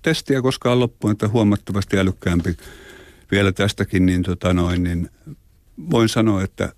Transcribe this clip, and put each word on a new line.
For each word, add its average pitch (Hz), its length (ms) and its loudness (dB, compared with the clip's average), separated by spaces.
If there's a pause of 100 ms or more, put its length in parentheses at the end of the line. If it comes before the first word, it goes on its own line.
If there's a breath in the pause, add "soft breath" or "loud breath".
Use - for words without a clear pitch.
testiä 139 400 0
koskaan 123 380 0
loppuun, 117 320 -2
että 107 160 -2
huomattavasti 101 720 0
älykkäämpi 90 580 0 (760 loud breath)
vielä 98 220 2
tästäkin, 98 540 0
niin, 90 160 2
tota 90 320 -2
noin, 90 280 0
niin 87 280 -4 (800)
voin 113 180 2
sanoa, 110 340 0
että 98 360 -6